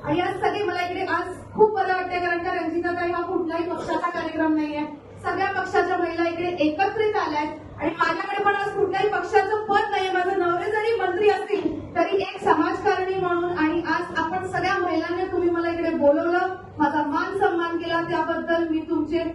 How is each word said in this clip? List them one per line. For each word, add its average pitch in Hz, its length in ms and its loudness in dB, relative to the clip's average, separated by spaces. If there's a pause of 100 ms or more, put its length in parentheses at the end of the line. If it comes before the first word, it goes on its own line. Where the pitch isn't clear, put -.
आणि 311 160 2
आज 381 200 -2
सगळे 415 220 0
मला 349 260 -2
इकडे 370 160 -4
आज 349 500 -4
खूप 427 200 6
बरं 381 220 0
वाटतंय, 359 240 -2
कारण 349 180 0
का 359 160 -2
रंजिताताई 349 560 -2
हा 349 120 -2
कुठल्याही 339 480 -2
पक्षाचा 381 400 -2
कार्यक्रम 311 440 0
नाहीये, 302 260 0 (420)
सगळ्या 370 400 -2
पक्षाच्या 359 340 0
महिला 339 320 0
इकडे 339 200 -2
एकत्रित 403 680 0
आल्यात. 311 300 0 (320)
आणि 302 120 0
माझ्याकडे 381 540 -2
पण 403 100 4
आज 403 160 -2
कुठल्याही 392 380 2
पक्षाचं 403 560 2
पद 415 260 2
नाहीये, 381 220 0
माझे 359 240 0
नवरे 349 340 0
जरी 427 300 0
मंत्री 381 300 4
असतील - 680 -2
तरी 349 200 2
एक 381 280 -4
समाजकारणी 370 720 2
म्हणून. 349 440 0
आणि 320 240 2
आज 320 200 -2 (140)
आपण 370 340 -2
सगळ्या 370 280 0
महिलांनी 349 540 0
तुम्ही 349 180 2
मला 339 200 0
इकडे 330 200 0
बोलवलं, 330 640 2 (220)
माझा 302 240 2
मान 381 360 -2
सन्मान 339 400 2
केला, 339 220 -2
त्याबद्दल 330 680 0
मी 311 100 0 (120)
तुमचे 302 280 0 (160)